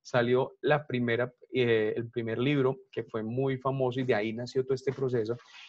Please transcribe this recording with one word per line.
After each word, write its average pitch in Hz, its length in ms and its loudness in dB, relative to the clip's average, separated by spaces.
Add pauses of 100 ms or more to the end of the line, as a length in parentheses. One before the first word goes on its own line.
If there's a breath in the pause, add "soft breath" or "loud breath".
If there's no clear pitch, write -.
salió 123 600 2
la 147 220 2
primera, 120 480 -2 (200)
eh, 113 440 4
el 117 140 -6
primer 113 280 -4
libro 131 420 2 (100)
que 117 140 -6
fue 110 180 -6
muy 127 360 -2
famoso 131 420 -2
y 131 40 -2
de 123 120 2
ahí 110 160 -2
nació 123 320 -4
todo 131 100 -2
este 131 180 -2
proceso, 120 440 -2 (320 loud breath)